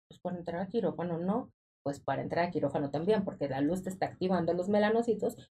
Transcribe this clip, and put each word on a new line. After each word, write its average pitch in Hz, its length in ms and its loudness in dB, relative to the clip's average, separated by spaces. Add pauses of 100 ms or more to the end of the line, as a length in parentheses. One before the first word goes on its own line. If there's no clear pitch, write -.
pues - 140 -20
para 180 160 -4
entrar 170 200 -4
a 190 80 -4
quirófano 175 520 0
no, 202 320 0 (340)
pues 147 140 -4
para 135 220 -2
entrar 165 260 0
a - 20 -2
quirófano 143 420 0
también, 190 340 2
porque - 240 -4
la 135 100 -2
luz 170 240 2
te 185 60 -6
está 160 160 -2
activando 170 480 0
los 180 160 -2
melanocitos 214 680 2 (160)